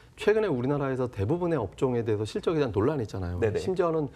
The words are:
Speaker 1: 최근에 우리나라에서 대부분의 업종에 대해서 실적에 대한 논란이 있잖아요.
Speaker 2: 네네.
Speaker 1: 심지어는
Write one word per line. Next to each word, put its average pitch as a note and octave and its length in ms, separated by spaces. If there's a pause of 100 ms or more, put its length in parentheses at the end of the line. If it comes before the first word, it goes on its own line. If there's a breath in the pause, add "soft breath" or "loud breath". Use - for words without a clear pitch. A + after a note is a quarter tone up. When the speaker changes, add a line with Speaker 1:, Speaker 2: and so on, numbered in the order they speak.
(140 loud breath)
Speaker 1:
최근에 G#3+ 320
우리나라에서 C3 640
대부분의 D#3+ 480
업종에 A#2+ 460
대해서 G#2+ 220
실적에 F3+ 320
대한 C3+ 140
논란이 A#2+ 320
있잖아요. F#2 360
Speaker 2:
네네. G2 200
Speaker 1:
심지어는 D#3+ 560